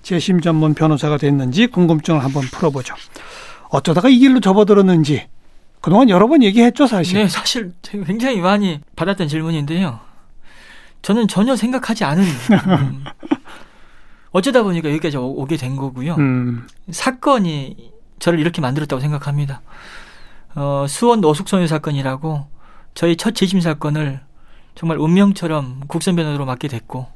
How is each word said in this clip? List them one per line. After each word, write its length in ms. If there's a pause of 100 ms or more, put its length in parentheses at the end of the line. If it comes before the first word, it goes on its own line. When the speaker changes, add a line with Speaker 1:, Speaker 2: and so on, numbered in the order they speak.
Speaker 1:
재심 380
전문 340
변호사가 420
됐는지 520
궁금증을 560
한번 180
풀어보죠. 540 (720)
어쩌다가 380
이 100
길로 220
접어들었는지 880 (520)
그동안 300
여러 160
번 160
얘기했죠, 460
사실. 300
Speaker 2:
네, 100
사실 440 (100)
굉장히 580
많이 400 (160)
받았던 320
질문인데요. 720 (1000)
저는 260
전혀 260
생각하지 480
않은, 240
Speaker 1:
<laughs> 240 (160)
Speaker 2:
음, 380 (1300)
어쩌다 320
보니까 260
여기까지 280
오-, 220
오게 160
된 200
거고요. 400
Speaker 1:
음. 500 (240)
Speaker 2:
사건이 1000 (260)
저를 220
이렇게 200
만들었다고 380
생각합니다. 640 (960)
어, 320
수원 320
노숙소녀 480
사건이라고 800 (460)
저희 220
첫 200
재심 240
사건을 600 (540)
정말 240
운명처럼 880
국선 300
변호로 280
맡게 220
됐고 500